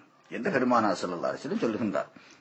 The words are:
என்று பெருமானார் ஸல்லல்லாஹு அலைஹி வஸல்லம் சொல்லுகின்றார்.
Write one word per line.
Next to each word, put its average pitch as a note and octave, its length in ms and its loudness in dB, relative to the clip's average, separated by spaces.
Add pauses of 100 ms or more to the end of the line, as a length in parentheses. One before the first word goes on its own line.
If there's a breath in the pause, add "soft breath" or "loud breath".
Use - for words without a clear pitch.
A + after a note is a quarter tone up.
(300)
என்று G#2+ 200 -2
பெருமானார் B2 560 4
ஸல்லல்லாஹு E2+ 200 -4
அலைஹி - 200 -2
வஸல்லம் F#3+ 180 -2
சொல்லுகின்றார். A2 460 -2 (300 soft breath)